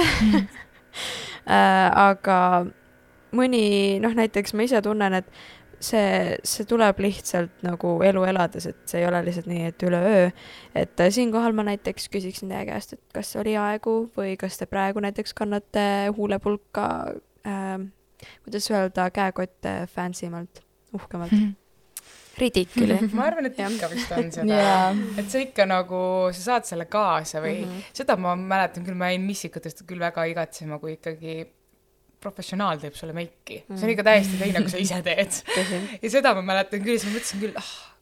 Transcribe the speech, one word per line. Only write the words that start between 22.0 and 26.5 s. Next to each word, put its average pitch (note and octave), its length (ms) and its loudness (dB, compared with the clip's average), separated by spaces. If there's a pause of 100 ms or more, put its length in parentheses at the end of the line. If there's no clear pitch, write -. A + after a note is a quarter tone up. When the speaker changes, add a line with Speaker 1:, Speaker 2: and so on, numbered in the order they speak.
Speaker 1:
Ridiküli. A3+ 640 2 (120)
Speaker 3:
<laughs> G3+ 60 -2
Ma A#3+ 160 0
arvan, E4 180 -2
et B3 140 -8
Speaker 1:
Jah. G3 100 -4
Speaker 3:
ikka G3+ 200 -4
vist G#3 220 -6
on E3+ 200 -2
seda. G#3+ 240 0
Speaker 2:
Jaa. G3 280 6 (340)
Speaker 3:
Et G3+ 100 -4
sa C4 100 -2
ikka C4 300 0
nagu, F#3 300 0 (320)
sa F3+ 100 -10
saad A#3 240 0